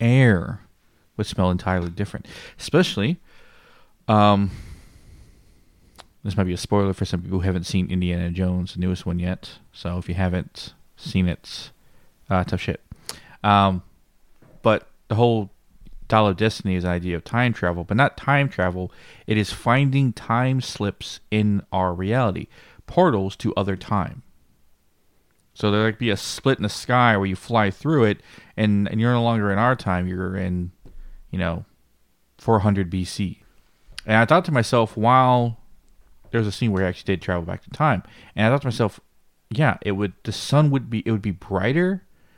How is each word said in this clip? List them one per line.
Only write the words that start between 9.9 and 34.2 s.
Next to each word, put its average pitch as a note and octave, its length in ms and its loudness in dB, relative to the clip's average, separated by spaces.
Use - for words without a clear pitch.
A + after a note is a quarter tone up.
if F2+ 100 -8
you F2 60 -4
haven't F2+ 600 -4
seen F#2+ 320 -2
it, - 420 -10
uh, F#2 120 2
tough F2 180 -2
shit. - 200 -6
Um, G2 380 4
but A2 260 2
the A2+ 60 -2
whole A2+ 360 2
Dial A2 200 4
of F#2+ 80 0
Destiny G#2 400 0
is F2+ 80 -2
the F2+ 60 0
idea F2 260 -2
of D#2+ 80 -8
time A#2+ 280 0
travel, F2 320 -2
but G2+ 120 -4
not C3+ 200 2
time C#3 320 0
travel. F2+ 440 -2
It A2 100 0
is G#2 160 0
finding C3+ 600 2
time B2+ 480 -2
slips - 600 -8
in G#2 320 2
our F#2 200 0
reality, F#2+ 540 -2
portals A2+ 500 2
to - 180 -2
other G2 220 -2
time. - 460 -4
So G#2+ 160 0
there G#2+ 200 2
could G#2+ 80 -8
be A#2 120 -2
a G2 60 0
split - 420 -2
in - 40 -6
the G#2 60 -2
sky A#2+ 480 2
where G2 100 0
you F#2 100 -2
fly G#2+ 340 0
through C#3+ 340 2
it, G#2 160 2
and, G2+ 320 2
and A2 120 -2
you're A#2 120 2
no A#2+ 100 2
longer A2+ 300 0
in G2 60 0
our B2 180 2
time. F2+ 320 -2
You're F#2 280 -4
in, F2+ 360 -4
you F2+ 80 -6
know, F2 260 -4
four A2+ 220 2
hundred G2 300 0
B F#2 140 -2
C. - 380 -6
And A2 100 2
I A2+ 80 6